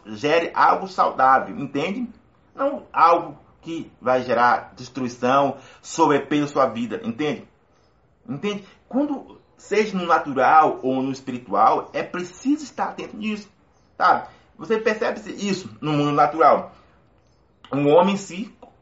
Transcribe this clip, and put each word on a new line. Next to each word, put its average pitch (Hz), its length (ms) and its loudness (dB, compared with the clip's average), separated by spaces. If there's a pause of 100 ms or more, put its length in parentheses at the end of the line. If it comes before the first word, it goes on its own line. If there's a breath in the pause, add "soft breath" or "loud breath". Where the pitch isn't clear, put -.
gerem 107 480 -2
algo 180 340 2
saudável, 131 720 2
entende? 175 520 -6 (440)
Não 277 380 -4
algo 160 460 4 (240)
que 160 300 -12 (100)
vai 127 220 0
gerar 120 520 2
destruição, 127 840 -2 (240 loud breath)
sobrepeso 147 720 0
sua 135 140 2
vida, 113 360 -6
entende? 127 440 -6 (800)
Entende? 202 380 -8 (220 loud breath)
Quando, - 520 -6 (180)
seja 202 400 -2
no 175 80 -4
natural 147 800 4
ou 131 180 -2
no 135 100 -4
espiritual, 123 840 0
é 110 100 -4
preciso 285 600 -6
estar 202 260 -8
atento 180 280 -14
nisso, 208 320 -8 (480)
sabe? - 300 2 (300 loud breath)
Você 214 200 -2
percebe 220 420 -2 (180)
isso - 440 -6
no 151 120 -2
mundo 147 180 0
natural. 143 600 4 (1000 soft breath)
Um 143 180 0
homem 180 260 6
em - 20 -4
si, - 380 -12 (260)